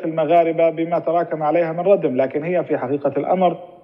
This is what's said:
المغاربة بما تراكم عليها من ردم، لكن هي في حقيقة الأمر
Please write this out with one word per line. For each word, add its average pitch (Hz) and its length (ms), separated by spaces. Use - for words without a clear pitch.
المغاربة 165 640
بما 165 280
تراكم 160 440
عليها 160 300
من 165 80
ردم، 175 360
لكن 131 280
هي 170 200
في 151 140
حقيقة 139 380
الأمر 180 400